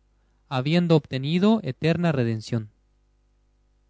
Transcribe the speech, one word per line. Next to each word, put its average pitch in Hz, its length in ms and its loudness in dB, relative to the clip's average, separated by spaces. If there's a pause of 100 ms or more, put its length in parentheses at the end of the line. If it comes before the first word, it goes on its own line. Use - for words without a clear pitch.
(480)
habiendo 160 480 2
obtenido 165 680 0
eterna 165 480 -2
redención." 113 580 -4 (1200)